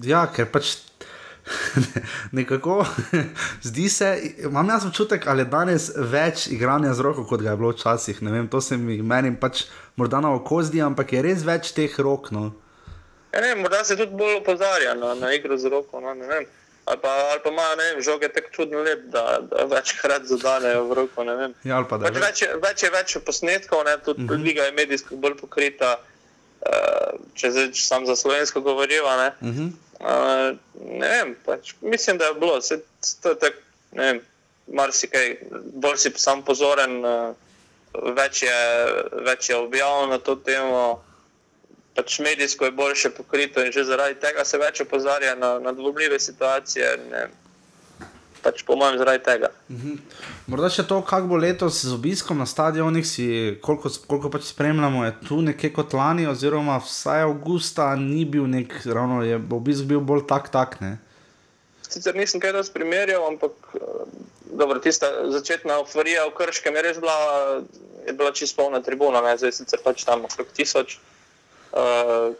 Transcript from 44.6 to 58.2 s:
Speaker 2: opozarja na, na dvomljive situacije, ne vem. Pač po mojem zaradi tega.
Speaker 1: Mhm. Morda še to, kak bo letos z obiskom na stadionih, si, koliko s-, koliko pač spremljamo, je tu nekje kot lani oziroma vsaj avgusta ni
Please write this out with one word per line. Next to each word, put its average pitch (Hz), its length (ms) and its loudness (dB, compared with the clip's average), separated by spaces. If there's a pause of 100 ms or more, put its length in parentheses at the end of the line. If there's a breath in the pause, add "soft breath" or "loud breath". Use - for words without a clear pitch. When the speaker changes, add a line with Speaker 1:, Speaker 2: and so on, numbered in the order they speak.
Speaker 2:
opozarja 139 520 0
na, 123 240 0
na 127 140 -4
dvomljive 143 460 0
situacije, 131 840 0
ne 120 160 -8
vem. 117 120 -6 (1040)
Pač - 260 0
po 135 100 2
mojem 135 240 4
zaradi 131 240 4
tega. 117 280 2 (160)
Speaker 1:
Mhm. 135 320 -8 (480 loud breath)
Morda 131 220 0
še 180 160 0
to, 196 160 2
kak 190 260 0
bo 180 100 2
letos 170 440 2
z 127 120 -2
obiskom 151 460 -2
na 135 80 0
stadionih, 160 580 2
si, 123 220 -2 (320)
koliko 147 300 -2
s-, - 140 -8
koliko 143 280 -2
pač 147 160 -6
spremljamo, 143 580 0
je 113 160 -2
tu 147 220 -2
nekje 156 300 0
kot 151 220 -4
lani 156 320 2
oziroma 143 540 0
vsaj 147 440 -2
avgusta 151 720 0
ni 139 300 0